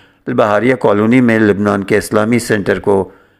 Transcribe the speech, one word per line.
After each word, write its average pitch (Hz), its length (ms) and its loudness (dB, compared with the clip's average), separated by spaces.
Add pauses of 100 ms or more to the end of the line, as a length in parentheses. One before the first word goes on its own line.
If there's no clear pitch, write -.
(260)
البحاریہ 120 480 0
کالونی 110 460 2
میں 117 180 2
لبنان 101 460 0
کے 104 140 0
اسلامی 110 400 -2
سینٹر 101 420 -2
کو 98 280 0 (320)